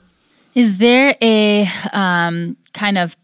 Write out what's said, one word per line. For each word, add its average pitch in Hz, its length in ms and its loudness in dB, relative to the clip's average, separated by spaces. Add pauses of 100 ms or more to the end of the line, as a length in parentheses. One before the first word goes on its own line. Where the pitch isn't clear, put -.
(540)
Is 226 260 2
there 247 420 4
a, 214 440 2 (280)
um, 170 640 -4 (160)
kind 202 240 -4
of 175 260 -4